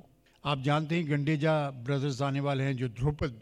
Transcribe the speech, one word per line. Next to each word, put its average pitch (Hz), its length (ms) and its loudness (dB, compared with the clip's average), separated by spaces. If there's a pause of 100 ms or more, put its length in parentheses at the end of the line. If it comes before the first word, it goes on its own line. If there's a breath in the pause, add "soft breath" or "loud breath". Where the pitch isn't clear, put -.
(460 soft breath)
आप 139 160 0
जानते 151 340 2
हैं 165 140 0
गंडेजा 147 600 2
ब्रदर्स 135 520 -2
आने 139 180 0
वाले 139 240 0
हैं 135 140 0
जो 127 120 -2
ध्रुपद 131 520 -2